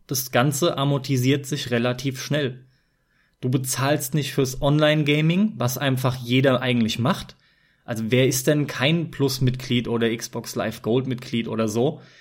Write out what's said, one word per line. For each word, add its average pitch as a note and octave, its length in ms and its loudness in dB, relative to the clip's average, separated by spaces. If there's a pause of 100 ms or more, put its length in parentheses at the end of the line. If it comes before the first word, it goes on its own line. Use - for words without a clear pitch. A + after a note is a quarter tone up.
das - 240 -4
Ganze D3 480 2
amortisiert C#3 680 2
sich C3+ 240 -6
relativ B2 520 -2
schnell. C#3+ 440 -4 (720)
Du B2+ 80 -2
bezahlst C3+ 680 -2
nicht C#3+ 180 -2
fürs C3 300 -2
Online-Gaming, D3+ 920 2
was B2 220 -2
einfach C3 360 0
jeder B2+ 460 2
eigentlich A#2+ 380 0
macht. C#3 380 -2 (500)
Also A2+ 220 -6
wer B2+ 180 4
ist - 200 0
denn D3 200 2
kein D#3 440 0
Plus-Mitglied B2+ 760 0
oder A#2 260 0
Xbox - 420 -10
Live A2 260 -4
Gold-Mitglied A#2 640 -2
oder A2 200 0
so? A#2 320 0 (200)